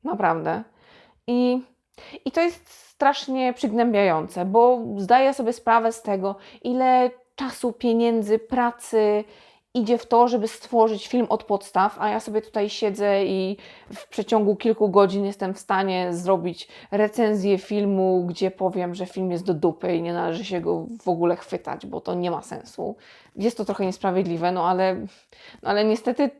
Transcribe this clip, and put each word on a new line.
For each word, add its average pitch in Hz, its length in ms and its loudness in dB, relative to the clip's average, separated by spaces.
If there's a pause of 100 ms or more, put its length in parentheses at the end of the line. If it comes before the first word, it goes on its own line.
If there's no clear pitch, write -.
Naprawdę. 170 600 -2 (640)
I, 247 340 2 (640)
i 262 60 -4
to 339 100 0
jest 339 280 -2
strasznie 262 840 -2
przygnębiające, 202 920 0
bo 233 340 4 (180)
zdaję 247 360 4
sobie 240 200 -2
sprawę 226 380 2
z 226 100 -12
tego, 196 340 -4 (280)
ile 254 480 2 (240)
czasu, 247 380 -6
pieniędzy, 226 680 2
pracy 220 840 0 (500)
idzie 233 240 2
w 233 80 -6
to, 240 220 6
żeby 226 200 0
stworzyć 220 600 0
film 247 220 0
od 214 140 0
podstaw, 196 560 0
a 214 100 -2
ja 214 100 -2
sobie 220 220 -4
tutaj 214 280 -2
siedzę 202 560 0
i 190 320 -2 (360)
w - 140 -18
przeciągu 214 480 0
kilku 214 340 0
godzin 196 360 4
jestem 196 280 -6
w 196 60 -12
stanie 185 540 -2
zrobić 175 540 -2 (240)
recenzję 208 640 2
filmu, 190 680 0
gdzie 180 260 -2
powiem, 180 440 -4
że 185 100 -8
film 185 260 -6
jest 175 140 -4
do 185 80 0
dupy 165 420 0
i 165 60 -2
nie 170 120 -6
należy 170 320 -4
się 185 160 -6
go 165 240 -2 (160)
w - 60 -6
ogóle 170 280 0
chwytać, - 500 -10
bo 160 160 -10
to 180 120 -6
nie 180 180 -2
ma 156 100 -6
sensu. - 540 -12 (400)
Jest 226 220 -2
to 208 80 -6
trochę 196 200 -4
niesprawiedliwe, 180 680 -2
no 180 160 0
ale, 185 280 2 (680)
no - 60 -8
ale 208 160 2
niestety 240 440 0 (100)